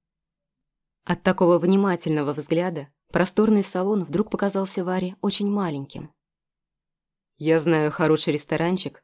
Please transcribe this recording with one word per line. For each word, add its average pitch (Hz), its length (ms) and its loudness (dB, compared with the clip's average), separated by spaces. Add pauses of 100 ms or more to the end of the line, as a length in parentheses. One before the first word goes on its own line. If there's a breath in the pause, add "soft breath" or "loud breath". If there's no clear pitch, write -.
(1040)
От 180 180 -2
такого 185 340 4
внимательного 170 760 2
взгляда 160 560 -4 (180)
просторный 202 560 2
салон 190 400 -2
вдруг 175 260 -4
показался 196 540 -2
Варе 185 380 -4
очень 202 280 -2
маленьким. 151 640 -6 (1200)
«Я 160 220 2
знаю 151 320 2
хороший 156 420 2
ресторанчик, - 720 -2